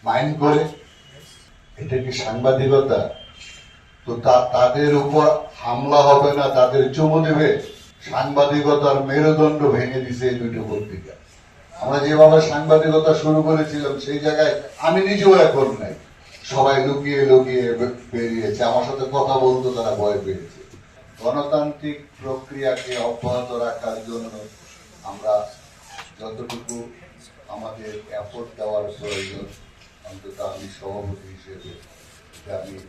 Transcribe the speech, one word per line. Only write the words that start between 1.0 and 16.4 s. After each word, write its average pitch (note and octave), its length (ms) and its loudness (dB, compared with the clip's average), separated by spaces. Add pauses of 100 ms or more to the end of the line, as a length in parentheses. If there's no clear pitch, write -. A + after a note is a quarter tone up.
এটা B2+ 200 -6
কি B2+ 160 -4
সাংবাদিকতা? C3 880 2 (1040)
তো B2 100 -6
তা-, B2 360 4
তাদের B2+ 420 2
উপর C#3+ 320 2 (300)
হামলা C#3 400 -2
হবে C#3+ 360 6
না, C#3+ 160 0
তাদের B2+ 460 2
চুমু D#3 300 2
দেবে। D#3 240 2 (600)
সাংবাদিকতার C#3+ 960 2
মেরুদণ্ড D3+ 560 2 (100)
ভেঙে B2 300 -2
দিছে B2 280 -4
এই B2 60 -2
দুটো A#2 340 -6
পত্রিকা। G#2 460 -10 (680)
আমরা C3+ 180 -4
যেভাবে D#3 420 8
সাংবাদিকতা D#3 760 2
শুরু D#3 280 2
করেছিলাম, D3 580 -2
সেই C#3+ 180 -6
জায়গায় D3+ 440 0 (160)
আমি F3 300 2
নিজেও G3 260 6
এখন C#3 460 4
নাই। G2 140 -10 (500)